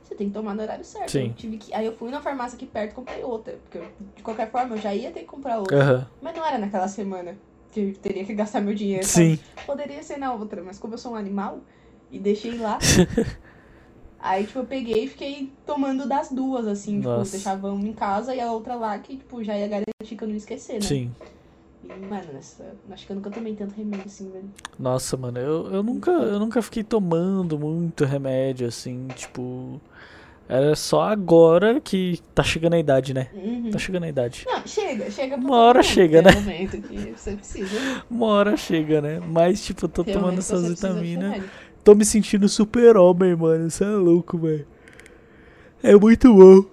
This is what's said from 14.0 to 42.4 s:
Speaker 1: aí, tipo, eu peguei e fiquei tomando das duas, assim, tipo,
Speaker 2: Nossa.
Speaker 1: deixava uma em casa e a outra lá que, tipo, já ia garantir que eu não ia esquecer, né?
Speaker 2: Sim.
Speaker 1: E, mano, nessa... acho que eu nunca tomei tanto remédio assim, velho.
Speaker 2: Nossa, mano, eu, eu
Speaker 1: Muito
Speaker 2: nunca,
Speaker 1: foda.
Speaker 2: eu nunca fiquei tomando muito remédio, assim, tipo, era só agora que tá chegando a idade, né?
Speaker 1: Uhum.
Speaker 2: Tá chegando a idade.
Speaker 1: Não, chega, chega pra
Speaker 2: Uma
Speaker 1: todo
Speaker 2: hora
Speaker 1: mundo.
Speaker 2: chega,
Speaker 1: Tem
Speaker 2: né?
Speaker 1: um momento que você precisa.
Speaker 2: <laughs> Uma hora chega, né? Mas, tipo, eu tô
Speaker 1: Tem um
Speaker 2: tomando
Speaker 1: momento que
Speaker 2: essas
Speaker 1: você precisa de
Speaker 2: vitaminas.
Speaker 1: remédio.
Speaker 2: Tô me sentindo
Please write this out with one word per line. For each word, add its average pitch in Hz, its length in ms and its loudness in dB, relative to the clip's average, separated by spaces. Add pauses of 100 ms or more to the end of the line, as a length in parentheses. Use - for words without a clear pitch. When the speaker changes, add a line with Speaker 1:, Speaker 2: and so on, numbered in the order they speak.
Speaker 1:
aí, 190 280 -4
tipo, - 120 -12
eu 247 60 -6
peguei 233 380 -4
e 269 40 -8
fiquei 277 440 -12 (140)
tomando 277 420 -4
das 269 240 -4
duas, 262 360 -4
assim, 202 340 -6
tipo, 123 80 -4
Speaker 2:
Nossa. 190 220 -2
Speaker 1:
deixava 196 400 -6
uma 202 160 -6
em 226 60 -8
casa 220 400 -4
e 254 60 -6
a 233 120 -6
outra 226 240 -8
lá 220 220 -8
que, 269 200 -18
tipo, 240 260 -14
já 208 120 -6
ia 202 120 -4
garantir 208 480 -8
que 208 80 -12
eu 220 40 -8
não 214 60 -6
ia 208 60 -6
esquecer, - 360 -14
né? 208 60 -6
Speaker 2:
Sim. 131 300 -4 (720)
Speaker 1:
E, - 40 -20
mano, 190 460 -12
nessa... - 420 -20 (160)
acho 180 140 -20
que - 60 -14
eu 196 40 -10
nunca 202 140 -10
tomei 220 260 -10
tanto 202 200 -12
remédio 208 320 -10
assim, 190 240 -16
velho. 190 180 -16 (300)
Speaker 2:
Nossa, 127 360 -4
mano, 123 240 -8
eu, 151 320 -2
eu 196 120 -2
Speaker 1:
Muito - 100 -2
Speaker 2:
nunca, 294 200 -2
Speaker 1:
foda. 294 180 0
Speaker 2:
eu 202 80 -2
nunca 226 240 -2
fiquei 220 200 -8
tomando 180 760 -2
muito 165 440 -4
remédio, 135 640 -2
assim, 127 480 -10
tipo, 127 640 -12 (680)
era 147 280 2
só 156 280 0
agora 180 760 6
que 185 400 -2 (160)
tá 147 80 2
chegando 165 300 0
a 170 60 4
idade, 135 340 0
né? 131 200 -4
Speaker 1:
Uhum. 226 380 -8
Speaker 2:
Tá 208 80 -4
chegando 180 240 -6
a 160 60 -6
idade. 127 360 -6
Speaker 1:
Não, 480 220 -6
chega, 311 420 -6
chega 269 280 -6
pra 247 80 -4
Speaker 2:
Uma - 100 -2
Speaker 1:
todo - 100 6
Speaker 2:
hora 240 140 8
Speaker 1:
mundo. - 80 4
Speaker 2:
chega, 165 360 6
Speaker 1:
Tem 185 100 10
Speaker 2:
né? 190 40 6
Speaker 1:
um 202 60 -2
momento 190 380 -6
que 208 340 -10
você 214 200 -12
precisa. 226 720 -8
Speaker 2:
<laughs> - 60 -14
Uma 233 160 -2
hora 208 300 2
chega, 156 440 0
né? 151 200 -6
Mas, 170 420 2
tipo, 190 220 -8
eu 170 40 -2
tô 175 140 -4
Speaker 1:
Tem 190 100 -4
um 196 60 0
Speaker 2:
tomando 180 140 0
Speaker 1:
momento 185 120 -4
que - 80 -4
Speaker 2:
essas 180 80 0
Speaker 1:
você 175 100 -2
precisa 185 180 -4
de 175 100 -2
Speaker 2:
vitaminas. 175 340 -6
Speaker 1:
remédio. 190 160 -10 (340)
Speaker 2:
Tô 208 120 10
me 214 100 4
sentindo 202 440 2